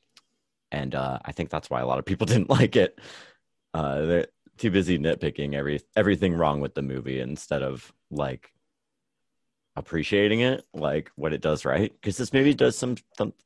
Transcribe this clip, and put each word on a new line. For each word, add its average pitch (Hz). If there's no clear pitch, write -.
And, 69
uh, 67
I -
think 80
that's 76
why 64
a 62
lot 65
of -
people 92
<laughs> -
didn't 110
like 127
it. 95
Uh, 73
they're 82
too 110
busy 90
nitpicking 71
every, 71
everything 95
wrong 76
with 69
the 69
movie 65
instead 67
of, 67
like, 71
appreciating 101
it, 127
like, 76
what 76
it -
does 76
right. 80
'Cause 101
this 123
movie 139
does 127
some, 123
some, 107